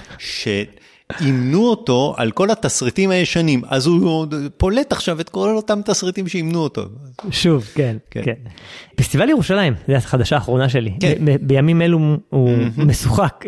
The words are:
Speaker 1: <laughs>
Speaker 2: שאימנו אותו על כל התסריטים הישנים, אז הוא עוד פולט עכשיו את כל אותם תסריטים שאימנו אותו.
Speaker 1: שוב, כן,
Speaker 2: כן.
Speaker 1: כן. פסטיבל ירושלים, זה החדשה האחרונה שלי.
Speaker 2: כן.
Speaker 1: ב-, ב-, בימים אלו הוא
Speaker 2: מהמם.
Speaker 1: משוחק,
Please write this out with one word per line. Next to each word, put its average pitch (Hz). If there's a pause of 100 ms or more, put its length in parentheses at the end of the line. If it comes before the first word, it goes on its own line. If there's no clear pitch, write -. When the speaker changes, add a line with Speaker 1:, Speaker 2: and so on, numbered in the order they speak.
Speaker 1:
<laughs> -
Speaker 2:
שאימנו 131
אותו 147
על 113
כל 196
התסריטים 190
הישנים, 165
אז 131
הוא 175
עוד 160 (220)
פולט 226
עכשיו 170
את 165
כל 202
אותם 214
תסריטים 185
שאימנו 170
אותו. 139 (480)
Speaker 1:
שוב, 147 (100)
כן, 120 (140)
Speaker 2:
כן. 113
Speaker 1:
כן. 117 (600)
פסטיבל 175
ירושלים, 190 (140)
זה 135
החדשה 127
האחרונה 127
שלי. 117
Speaker 2:
כן. 147 (100)
Speaker 1:
ב-, 147
ב-, 139
בימים 156
אלו 170 (320)
הוא 123
Speaker 2:
מהמם. 123
Speaker 1:
משוחק, -